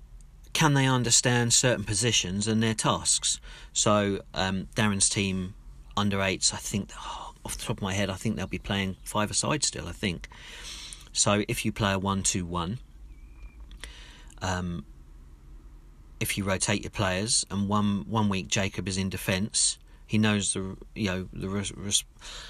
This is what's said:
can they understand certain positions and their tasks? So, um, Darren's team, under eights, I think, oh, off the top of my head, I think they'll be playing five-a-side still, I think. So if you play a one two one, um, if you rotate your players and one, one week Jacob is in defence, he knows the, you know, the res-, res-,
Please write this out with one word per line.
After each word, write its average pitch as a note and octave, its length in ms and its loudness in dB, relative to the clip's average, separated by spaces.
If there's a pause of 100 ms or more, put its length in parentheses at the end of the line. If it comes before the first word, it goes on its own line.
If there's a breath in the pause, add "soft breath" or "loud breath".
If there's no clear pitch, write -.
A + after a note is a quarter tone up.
(540)
can D3 220 6
they C3+ 100 6
understand B2 640 4
certain A#2 320 4
positions G#2 640 2
and A2 160 4
their A2 100 2
tasks? - 680 0 (320 loud breath)
So, G2+ 480 4 (120)
um, F#2+ 440 -2
Darren's G2+ 320 4
team, F#2+ 440 0 (440)
under G2+ 240 2
eights, F#2+ 320 2
I G2 40 -6
think, - 400 -4
oh, - 360 -10 (100)
off - 140 -8
the - 80 -10
top A2+ 140 -4
of - 20 -16
my F#2+ 120 -2
head, G2+ 160 0
I F#2+ 60 -6
think G#2+ 220 -2
they'll F#2+ 100 -4
be F#2 100 -4
playing G2 460 -2
five-a-side A#2 640 0
still, - 240 -4
I F2 40 -8
think. - 360 -4 (840 loud breath)
So G#2 380 4
if - 160 -2
you A2 80 0
play G2+ 180 2
a G2 80 2
one G2 240 0
two F#2 220 0
one, E2+ 340 -4 (1600 loud breath)
um, F2+ 440 -4 (1400)
if - 160 -2
you G2 80 -2
rotate G2 380 0
your - 80 -10
players G2 600 0
and G2 160 0
one, G2+ 400 2
one G#2+ 220 2
week F#2+ 180 0
Jacob G2 400 -2
is F#2 100 -2
in F#2+ 120 0
defence, - 680 0 (280 soft breath)
he A2+ 120 2
knows G#2+ 340 4
the, F#2+ 240 -4 (180)
you G#2 120 -2
know, F#2 260 -2
the - 160 -6
res-, G2 260 -2
res-, G2 300 0 (460 loud breath)